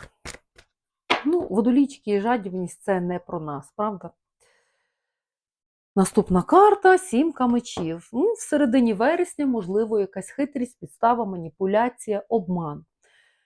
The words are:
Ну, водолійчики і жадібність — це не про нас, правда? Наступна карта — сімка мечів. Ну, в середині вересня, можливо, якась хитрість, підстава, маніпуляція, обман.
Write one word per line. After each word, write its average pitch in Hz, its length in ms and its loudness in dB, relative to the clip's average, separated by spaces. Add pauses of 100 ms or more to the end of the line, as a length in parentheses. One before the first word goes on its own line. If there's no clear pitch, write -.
(1300)
Ну, 339 140 2
водолійчики 247 680 0
і 202 100 2
жадібність — 190 640 -4
це 190 180 0
не 180 180 -4
про 180 220 -8
нас, 147 360 -10
правда? 208 340 -6 (1900)
Наступна 185 460 2
карта — 392 560 6
сімка 262 480 0
мечів. 180 680 -4
Ну, 349 200 0
в 427 60 -6
середині 247 560 2
вересня, 294 520 0
можливо, 214 540 -2
якась 190 300 -6
хитрість, 262 500 -6
підстава, 233 440 -2
маніпуляція, 196 1040 -4
обман. 170 560 -4 (600)